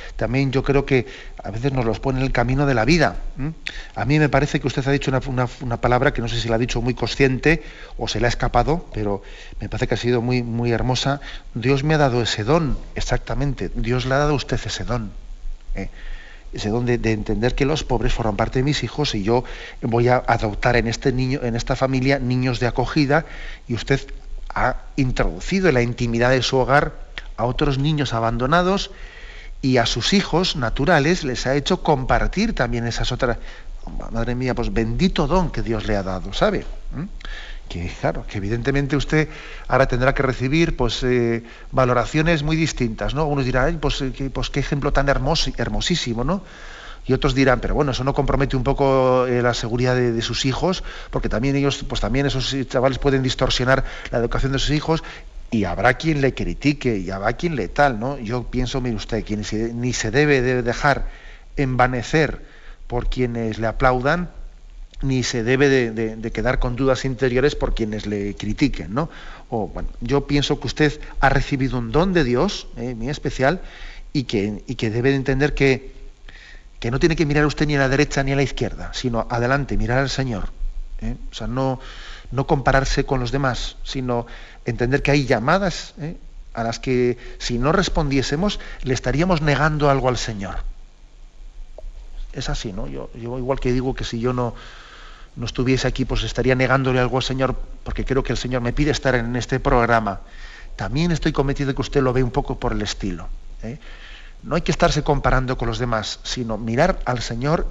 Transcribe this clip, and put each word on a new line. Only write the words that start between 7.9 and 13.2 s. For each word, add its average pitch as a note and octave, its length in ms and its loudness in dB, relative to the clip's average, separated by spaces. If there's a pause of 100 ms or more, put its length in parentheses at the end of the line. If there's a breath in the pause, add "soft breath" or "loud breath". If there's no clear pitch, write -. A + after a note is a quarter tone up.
o A2+ 120 -4
se - 100 -4
le A2+ 80 2
ha A#2 40 2
escapado, B2 640 2
pero G#2 300 -2 (380 loud breath)
me A2 80 -6
parece A#2 180 -2
que B2 80 0
ha G#2 40 2
sido A#2+ 220 2
muy, B2 220 0
muy A#2+ 300 0
hermosa. B2+ 480 0 (340 loud breath)
"Dios C3+ 300 2
me D#3 100 2
ha D#3 40 4
dado B2 220 4
ese A2+ 220 -2
don", C#3 340 2 (200)
exactamente, A#2+ 800 -2